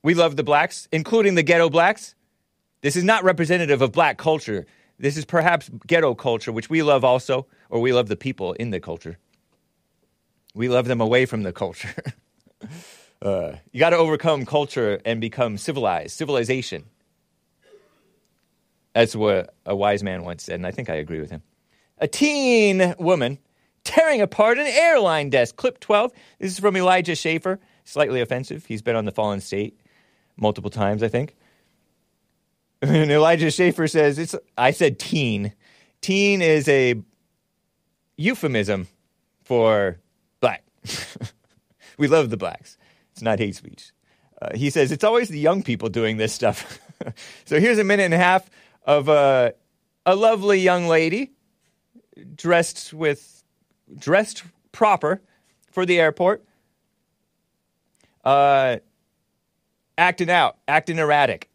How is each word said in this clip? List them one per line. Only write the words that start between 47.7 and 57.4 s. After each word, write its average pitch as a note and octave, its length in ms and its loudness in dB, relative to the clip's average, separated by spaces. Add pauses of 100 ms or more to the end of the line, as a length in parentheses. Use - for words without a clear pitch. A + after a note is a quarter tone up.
a G#3 40 0
minute G3 200 2
and E3+ 100 0
a E3+ 40 2
half F3+ 320 2 (360)
of C#3+ 240 2
a, C3+ 440 4 (520)
a F#3 100 4
lovely G3+ 440 2
young F3+ 280 2
lady E3 440 0 (1040)
dressed E3+ 600 -2
with, D#3 500 -6 (540)
dressed G3 460 0 (280)
proper F#3+ 500 0 (500)
for F#3 140 -2
the F3 140 2
airport, F3 460 0 (1800)